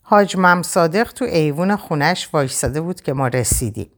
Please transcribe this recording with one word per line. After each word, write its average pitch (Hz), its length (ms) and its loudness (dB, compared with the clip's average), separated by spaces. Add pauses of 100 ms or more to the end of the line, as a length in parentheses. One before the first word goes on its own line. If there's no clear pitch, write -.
حاج 202 360 2
مم 180 260 4
صادق 180 480 0
تو - 140 -6
ایوون 165 500 0
خونش 160 580 -2
وایساده 143 480 -2
بود 175 200 -8
که 143 120 -6
ما 135 140 -2
رسیدیم. 117 720 -4